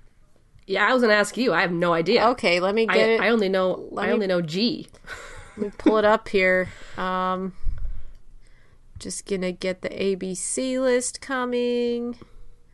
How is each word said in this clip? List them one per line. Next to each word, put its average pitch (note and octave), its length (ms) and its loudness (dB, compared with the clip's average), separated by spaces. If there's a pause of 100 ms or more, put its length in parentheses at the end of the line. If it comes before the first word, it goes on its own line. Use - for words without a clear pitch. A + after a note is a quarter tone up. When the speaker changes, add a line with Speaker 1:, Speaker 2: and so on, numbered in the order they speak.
(640)
Speaker 1:
Yeah, G3 240 0
I B3+ 40 4
was B3+ 80 4
gonna A3 140 4
ask G3+ 200 0
you. A#3 160 2
I E3 80 2
have F3 140 0
no F3 200 2
idea. E3+ 360 2
Speaker 2:
Okay, F3+ 320 2
let F#3+ 120 0
me A3+ 140 2
Speaker 1:
I, F#3 60 0
Speaker 2:
get A3 160 4
it. A3+ 100 4
Speaker 1:
I F#3+ 80 2
only A3 220 2
know, F#3 420 0
Speaker 2:
Let G3 120 -6
Speaker 1:
I F#3 40 -2
Speaker 2:
me - 60 2
Speaker 1:
only G#3+ 140 0
know F3+ 140 2
G. F3+ 460 -2 (680)
Speaker 2:
Let G#3 80 -4
me G3+ 120 -8
pull G#3+ 200 4
it G#3 80 4
up G#3+ 240 4
here. F#3 400 4 (260)
Um, F#3 580 -4 (1400)
just - 280 -10
gonna F#3 260 -2
get F#3 300 -6
the - 200 -8
A G3 140 0
B F#3 200 -6
C B3+ 440 -4
list B3+ 400 0
coming. A#3+ 1000 -2 (560)